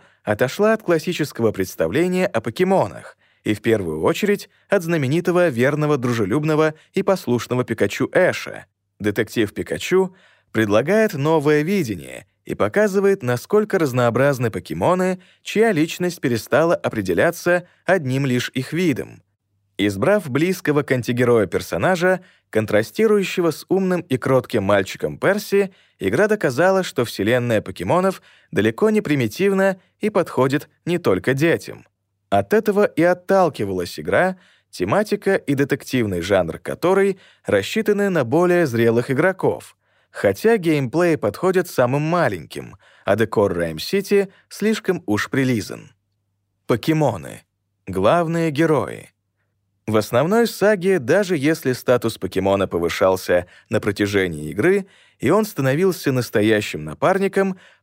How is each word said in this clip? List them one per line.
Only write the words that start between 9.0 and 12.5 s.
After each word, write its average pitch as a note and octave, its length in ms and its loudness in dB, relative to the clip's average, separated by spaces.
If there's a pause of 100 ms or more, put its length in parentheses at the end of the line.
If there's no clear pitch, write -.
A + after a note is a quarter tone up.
Пикачу" F3+ 640 -2 (380)
предлагает C#3 600 2
новое D3+ 480 2
видение G#2 640 -4 (200)
и - 100 -6